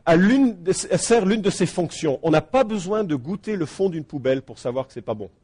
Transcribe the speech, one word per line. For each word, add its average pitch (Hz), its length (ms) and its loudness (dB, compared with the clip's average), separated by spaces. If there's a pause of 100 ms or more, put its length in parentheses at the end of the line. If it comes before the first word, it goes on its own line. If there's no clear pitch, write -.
a 165 120 4
l'une 220 460 4
de, 180 100 0
sert 190 540 0
l'une 214 160 2
de 196 80 0
ses - 160 0
fonctions. 156 560 -4
On 165 80 0
n'a 156 120 4
pas 262 220 0
besoin 214 400 -2
de 156 100 -2
goûter 185 420 -6
le 165 100 -2
fond 190 220 -2
d'une 160 160 -6
poubelle 135 380 -2
pour 117 160 -20
savoir 131 280 -4
que - 60 -20
c'est 117 100 -12
pas 113 120 -6
bon. 104 160 -10 (140)